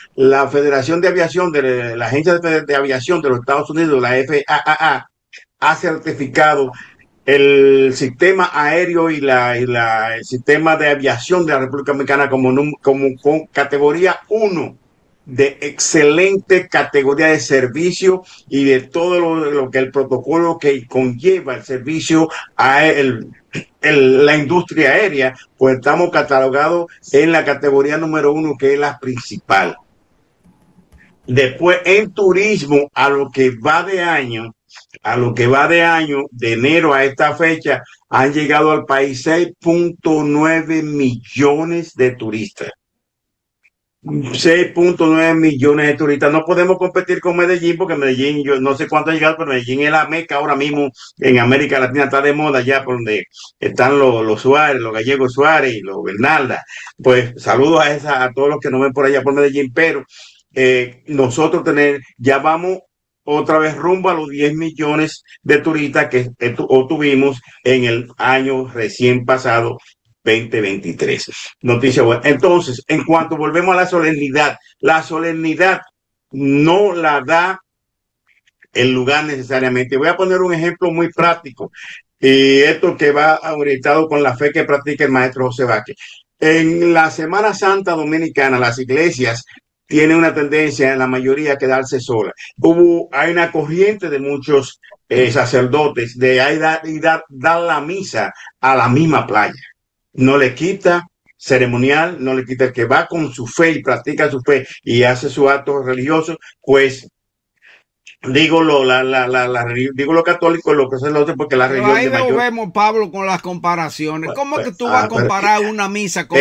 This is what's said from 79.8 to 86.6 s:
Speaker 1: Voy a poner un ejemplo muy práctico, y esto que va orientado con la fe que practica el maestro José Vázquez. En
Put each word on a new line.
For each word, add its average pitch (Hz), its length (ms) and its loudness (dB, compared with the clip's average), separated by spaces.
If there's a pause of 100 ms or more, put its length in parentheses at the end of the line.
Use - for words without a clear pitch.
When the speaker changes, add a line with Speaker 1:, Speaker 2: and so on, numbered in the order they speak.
Speaker 1:
Voy 156 120 2
a 175 80 0
poner 185 240 0
un 180 120 0
ejemplo 175 380 -2
muy 165 200 -2
práctico, 165 600 -2 (480)
y 135 400 6
esto 156 380 2
que 147 140 2
va 151 280 2 (160)
orientado 147 520 0
con 147 140 0
la 127 160 0
fe 143 140 0
que 151 120 -2
practica 143 420 -2
el 135 60 0
maestro 127 360 -2
José 127 160 -4
Vázquez. - 320 -4 (440)
En 165 540 2